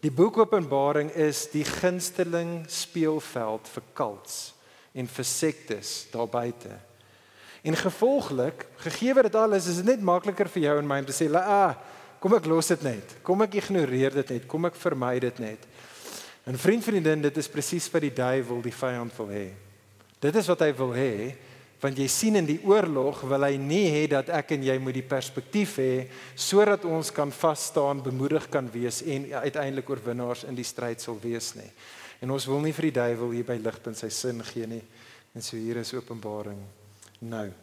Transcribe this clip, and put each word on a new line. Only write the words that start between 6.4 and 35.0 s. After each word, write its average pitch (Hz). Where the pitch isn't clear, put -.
En 156
gevolglik, 180
gegee 233
dit 226
alles, 202
is 170
dit 226
net 247
makliker 185
vir 170
jou 147
en 147
my 139
om -
te 135
sê, 156
"La, 160
ah, 196
kom 196
ek 185
los 160
dit 165
net. 113
Kom 190
ek 208
ignoreer 135
dit 135
net. 123
Kom 165
ek 170
vermy 127
dit 123
net." 107
En 127
vriend, 208
vriendin, 156
dit 147
is 147
presies -
wat 165
die 143
duiwel, 123
die 117
vyand, 120
wil 110
hê. 101
Dit 151
is 196
wat 175
hy 151
wil 127
hê, 123
want 135
jy 139
sien, 220
in 170
die 151
oorlog 147
wil 139
hy 139
nie 156
hê 151
dat 139
ek 160
en 139
jy 131
moet 131
die 127
perspektief 139
hê 131
sodat 202
ons 160
kan 143
vas 156
staan, 139
bemoedig 131
kan 131
wees 120
en 139
uiteindelik 139
oorwinnaars 120
in 127
die 120
stryd 117
sal 117
wees 117
nie. 107
En 131
ons 127
wil 143
nie 156
vir 156
die 127
duiwel 120
hier 117
by 120
Ligpunt 110
sy 110
sin 120
gee 113
nie. 117